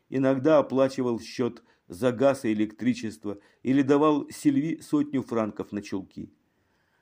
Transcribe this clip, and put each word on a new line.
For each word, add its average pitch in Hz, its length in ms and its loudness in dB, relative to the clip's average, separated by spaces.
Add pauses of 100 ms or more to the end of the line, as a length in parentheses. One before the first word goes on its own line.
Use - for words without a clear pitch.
(100)
Иногда 135 480 4
оплачивал 131 640 0
счет - 420 -6 (260)
за 123 240 -2
газ 131 320 2
и 110 80 0
электричество 107 840 -4 (240)
или 131 200 2
давал 143 480 2
Сильви 151 500 0
сотню 143 420 -2
франков 107 500 -4
на 101 100 -6
чулки. 92 480 -10 (720)